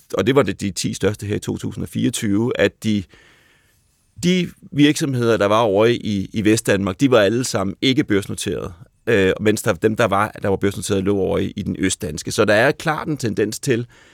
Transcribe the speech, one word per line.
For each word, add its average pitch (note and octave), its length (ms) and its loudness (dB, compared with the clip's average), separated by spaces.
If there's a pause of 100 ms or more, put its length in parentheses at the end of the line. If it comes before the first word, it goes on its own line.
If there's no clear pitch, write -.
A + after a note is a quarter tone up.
(140)
og G2 140 0
det C3 80 2
var C#3 80 6
det, F#2+ 180 -4
de G2 100 -4
ti A2 220 -6
største G#2 320 -2
her G2+ 100 -4
i G2 40 -4
to G2 180 -6
tusind G2 260 -8
og F2 60 -10
fireogtyve, A2+ 680 -2
at - 240 0
de, G#2 200 0 (1200)
de F3+ 260 2 (220)
virksomheder, C#3 640 2
der G2 80 4
var G#2 160 4
over G#2+ 240 4
i, G#2+ 480 0
i G#2 120 -2
Vestdanmark, G2+ 540 2
de C3+ 120 4
var B2 80 6
alle A2 240 2
sammen G2 380 -4
ikke C3+ 220 2
børsnoterede, F#2+ 680 -4 (340)
øh, G2 320 2
mens G#2+ 220 0
der, A2 120 0
dem, A2 220 0
der A#2+ 100 2
var, G2 260 0 (100)
der G#2+ 80 -2
var G2 60 2
børsnoteret, G2 480 -2
lå G2+ 140 0
over F2+ 200 0
i, F#2+ 180 -4
i G#2 60 -8
den F#2+ 180 -4
østdanske. F2+ 520 -4
Så G#2+ 140 2
der G#2 80 2
er A#2+ 180 4
klart D3+ 360 -4
en D3+ 100 -4
tendens G#2+ 420 -2
til, A#2+ 260 -2 (280)